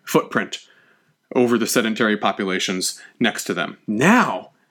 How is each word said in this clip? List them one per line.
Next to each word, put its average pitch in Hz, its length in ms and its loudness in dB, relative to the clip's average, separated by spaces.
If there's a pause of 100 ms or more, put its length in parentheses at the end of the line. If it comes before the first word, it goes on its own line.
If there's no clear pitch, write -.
footprint - 540 -2 (760)
over 123 220 4
the 107 100 0
sedentary 110 520 0
populations 95 840 -2 (180)
next - 260 0
to 90 100 -2
them. - 320 -6
Now, 123 640 2 (200)